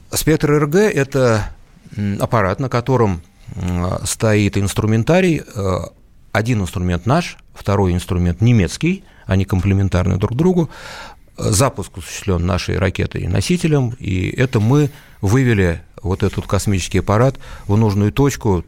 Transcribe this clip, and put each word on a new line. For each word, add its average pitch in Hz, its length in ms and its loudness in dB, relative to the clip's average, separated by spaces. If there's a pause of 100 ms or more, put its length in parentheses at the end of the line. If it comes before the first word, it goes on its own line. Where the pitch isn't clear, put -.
(120)
«Спектр 151 400 2
Р 151 140 2
Г» — 147 120 2 (160)
это, 131 540 0 (480)
м, 101 240 -2
аппарат, 98 400 0
на 131 80 -2
котором, 117 540 0 (340)
м, 90 480 -2
стоит 104 520 0
инструментарий. 113 840 2 (120)
Э, 95 240 -2 (540)
один 110 300 0
инструмент 90 440 -2
наш, 160 320 -2 (160)
второй 98 400 0
инструмент 87 460 0
немецкий, 120 640 2 (220)
они 95 180 2
комплементарны 95 720 0
друг 104 180 -2
другу. 170 320 2 (720)
Э, 110 120 -2
запуск 104 480 0
осуществлен 87 460 -4
нашей 90 340 -2
ракетой - 440 -2
и 90 60 -4
носителем, 135 720 0
и 92 320 -2
это 123 300 0
мы 139 300 4 (320)
вывели 101 600 2 (200)
вот 92 200 -2
этот 95 240 -2
космический 98 520 -2
аппарат 110 380 2 (300)
в 101 100 2
нужную 104 360 2
точку, 120 560 0